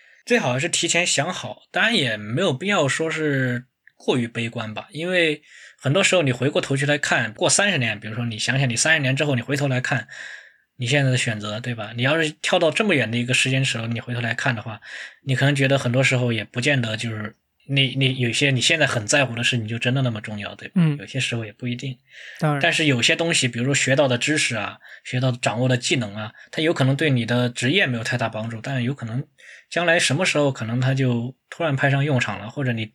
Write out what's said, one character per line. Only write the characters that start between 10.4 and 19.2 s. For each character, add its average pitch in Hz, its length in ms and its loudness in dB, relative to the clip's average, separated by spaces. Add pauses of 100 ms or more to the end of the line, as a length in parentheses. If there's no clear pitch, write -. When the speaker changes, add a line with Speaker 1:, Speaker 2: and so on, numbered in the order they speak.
Speaker 1:
你 120 100 -6
现 139 180 4
在 131 60 4
的 123 60 2
选 110 240 -2
择， 104 180 -6
对 120 160 -6
吧？ 110 220 -10
你 120 60 -2
要 151 180 2
是 156 80 2 (140)
跳 - 160 2
到 165 120 4
这 214 140 2
么 196 100 4
远 113 160 2
的 117 60 -2
一 123 80 0
个 123 80 0
时 123 160 2
间 135 160 2
轴， 123 220 -4
你 117 120 -4
回 123 140 -8
头 120 80 -4
来 117 140 -2
看 127 200 -2
的 107 60 -6
话， 110 200 -10 (440)
你 135 100 0
可 135 120 4
能 143 80 4
觉 139 120 2
得 135 120 4
很 127 120 -2
多 127 120 4
时 131 140 2
候 123 160 0
也 107 120 -2
不 - 160 -8
见 139 200 2
得 110 160 -2
就 113 140 -4
是 104 260 -10 (320)
那， 135 280 2
那 131 180 2
有 120 180 0
些 143 180 2
你 127 100 2
现 165 180 2
在 147 80 4
很 110 200 -2
在 143 180 2